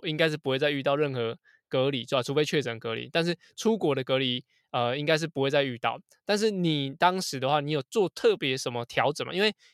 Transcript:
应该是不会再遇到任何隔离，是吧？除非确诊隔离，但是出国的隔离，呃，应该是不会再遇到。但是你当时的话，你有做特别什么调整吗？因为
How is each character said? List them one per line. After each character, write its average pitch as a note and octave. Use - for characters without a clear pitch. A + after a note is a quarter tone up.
应 D3+
该 E3
是 D3+
不 D3+
会 C3
再 C#3+
遇 C3+
到 C#3
任 C#3+
何 A#2
隔 C3+
离， B2+
是 B2+
吧？ B2+
除 C#3
非 D3
确 D3+
诊 A#2
隔 A2+
离， A#2+
但 E3+
是 E3+
出 A3
国 E3+
的 C3
隔 C3
离， B2
呃， B2
应 D3
该 D#3+
是 D#3
不 D3+
会 C3+
再 C#3+
遇 B2+
到。 A#2
但 G#3
是 A3
你 D#3+
当 F3+
时 C#3+
的 C3
话， D3
你 C#3+
有 D3+
做 F#3+
特 A3
别 C3+
什 B2+
么 A#2+
调 C3
整 C#3+
吗？ C#3
因 F3+
为 G#3+